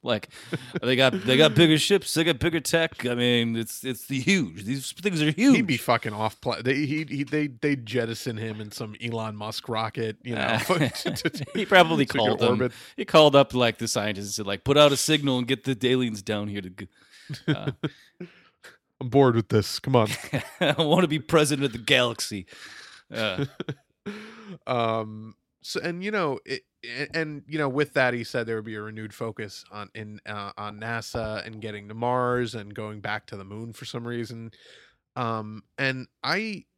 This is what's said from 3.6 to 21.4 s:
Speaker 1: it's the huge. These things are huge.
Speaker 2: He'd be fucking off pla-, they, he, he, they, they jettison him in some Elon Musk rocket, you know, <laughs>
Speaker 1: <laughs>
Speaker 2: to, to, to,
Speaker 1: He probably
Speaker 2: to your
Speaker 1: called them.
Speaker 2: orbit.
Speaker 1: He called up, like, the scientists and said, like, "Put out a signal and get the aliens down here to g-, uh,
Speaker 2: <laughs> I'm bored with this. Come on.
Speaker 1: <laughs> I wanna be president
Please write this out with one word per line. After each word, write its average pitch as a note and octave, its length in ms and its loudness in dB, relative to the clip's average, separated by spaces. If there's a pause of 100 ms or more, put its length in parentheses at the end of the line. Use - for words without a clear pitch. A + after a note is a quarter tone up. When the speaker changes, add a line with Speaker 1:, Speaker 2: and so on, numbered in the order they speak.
Speaker 1:
it's B2+ 220 -6
the C3+ 120 -4
huge. A2+ 460 0
These C3+ 260 -6
things F3 300 -2
are D3+ 100 2
huge. B3 240 6
Speaker 2:
He'd - 100 2
be C3+ 120 0
fucking A#2 340 0
off G#2+ 300 -4
pla-, A2 200 -4
they, C3 140 0 (100)
he, D#3 200 -4
he, C#3+ 180 -6
they, D3+ 240 -2
they C#3 300 -2
jettison A2+ 580 -4
him G#2+ 240 -8
in G#2+ 100 -12
some G#2+ 320 -12
Elon A2+ 360 -6
Musk G#2+ 320 -8
rocket, A2 520 -4
you A#2+ 140 -6
know, G#2+ 280 0
<laughs> - 0 -
Speaker 1:
<laughs> - 40 -6
Speaker 2:
to, D3+ 220 2
to, - 400 -4
to, F3 160 -8 (100)
Speaker 1:
He G3+ 100 -2
probably E3 400 6
Speaker 2:
to - 120 -4
your A2+ 100 4
Speaker 1:
called - 140 0
them. A2+ 80 4
Speaker 2:
orbit. B2 240 0 (240)
Speaker 1:
He A3+ 80 -6
called D3+ 280 8
up, C#3 200 8
like, A#2+ 240 2
the A2+ 100 -6
scientists G#2 380 -2
and G2 80 -8
said, G#2+ 120 -6
like, G2 200 -4
"Put C#3 120 4
out D3 140 10
a C3+ 60 2
signal C#3+ 400 2
and B2 100 -2
get B2+ 160 -2
the C3 140 0 (120)
aliens A#2+ 320 0
down G#2 280 -4
here G2+ 100 -6
to F2+ 100 -10
g-, F#2+ 180 -14 (600)
uh, C#3 240 -2 (560)
Speaker 2:
<laughs> - 720 -20
I'm C3 80 -8
bored B2+ 300 8
with A2+ 100 0
this. - 320 2
Come C3+ 160 0
on. A2 140 6 (260)
Speaker 1:
<laughs> - 240 -8
I D3+ 200 2
wanna E3 280 4
be D3+ 120 0
president C#3+ 480 2